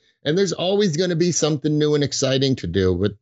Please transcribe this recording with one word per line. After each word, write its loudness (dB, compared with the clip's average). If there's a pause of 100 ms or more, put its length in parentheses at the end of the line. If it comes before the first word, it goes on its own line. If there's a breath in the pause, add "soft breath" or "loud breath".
(240)
And 0
there's 0
always 0
gonna 0
be 2
something 0
new 2
and 2
exciting 0
to -6
do, 2
but 0